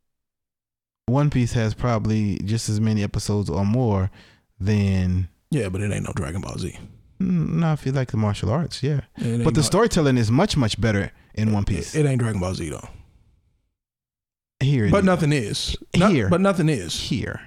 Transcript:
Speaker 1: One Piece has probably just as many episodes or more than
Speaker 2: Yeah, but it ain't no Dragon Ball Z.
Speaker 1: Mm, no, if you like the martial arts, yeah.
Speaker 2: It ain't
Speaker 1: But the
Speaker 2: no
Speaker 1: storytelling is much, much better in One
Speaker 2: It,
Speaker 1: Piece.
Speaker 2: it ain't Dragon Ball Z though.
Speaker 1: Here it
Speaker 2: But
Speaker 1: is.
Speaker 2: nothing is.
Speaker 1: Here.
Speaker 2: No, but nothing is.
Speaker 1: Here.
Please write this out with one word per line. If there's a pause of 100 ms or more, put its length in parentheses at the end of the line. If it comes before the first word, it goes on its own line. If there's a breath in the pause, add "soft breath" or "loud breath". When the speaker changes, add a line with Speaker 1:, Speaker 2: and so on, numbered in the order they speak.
(1080)
Speaker 1:
One
Piece
has
probably
just
as
many
episodes
or
more (480 loud breath)
than (220)
Speaker 2:
Yeah,
but
it
ain't
no
Dragon
Ball
Z. (440)
Speaker 1:
Mm, (120)
no,
if
you
like
the
martial
arts,
yeah. (140)
Speaker 2:
It
ain't
Speaker 1:
But
the
Speaker 2:
no
Speaker 1:
storytelling
is
much,
much
better (220 soft breath)
in
One
Speaker 2:
It,
Speaker 1:
Piece.
Speaker 2:
it
ain't
Dragon
Ball
Z
though. (1700)
Speaker 1:
Here
it
Speaker 2:
But
Speaker 1:
is.
Speaker 2:
nothing
is. (160)
Speaker 1:
Here.
Speaker 2:
No,
but
nothing
is.
Speaker 1:
Here.